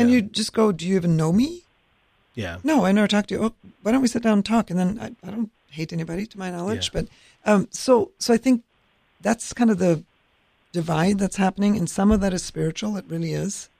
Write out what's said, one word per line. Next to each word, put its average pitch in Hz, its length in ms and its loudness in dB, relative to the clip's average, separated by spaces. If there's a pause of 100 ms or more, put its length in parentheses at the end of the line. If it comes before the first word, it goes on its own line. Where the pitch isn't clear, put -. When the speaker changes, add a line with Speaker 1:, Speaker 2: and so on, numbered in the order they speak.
Speaker 1:
and 240 100 6
Speaker 2:
yeah. 254 60 6
Speaker 1:
you 240 60 4
just 214 300 -6
go, 220 200 2
"Do 165 160 -8
you 190 80 2
even 170 200 0
know 160 160 2
me?" 294 300 0 (720)
Speaker 2:
Yeah. 92 300 -6
Speaker 1:
"No, 285 200 2
I 185 80 2
never 110 160 4
talked 202 200 0
to 196 80 -6
you." - 80 -2
"Oh, 226 80 -2 (300)
why 214 100 0
don't 269 100 2
we 247 60 4
sit 233 140 -4
down 220 160 4
and 196 60 2
talk?" 220 260 0
And 175 80 -2
then 185 220 0
I, 220 60 -8 (220)
I - 20 -10
don't 214 200 -6 (200)
hate 156 220 -8
anybody, 165 340 -6
to 208 120 -16
my 185 120 -8
knowledge. 180 420 -4
Speaker 2:
Yeah. 160 100 -2
Speaker 1:
But, - 480 -6
um, 202 200 4
so, - 480 2
so - 160 2
I - 20 6
think 233 260 2 (580)
that's - 320 -4
kind 233 180 2
of 202 80 2
the 170 240 2 (680)
divide 170 460 0
that's 196 180 -2
happening. 202 400 2
And 175 120 -2
some 196 220 2
of 214 100 4
that 190 140 0
is 175 80 -4
spiritual. 160 540 -6
It 185 120 -10
really 165 240 -4
is. 156 360 -6 (120)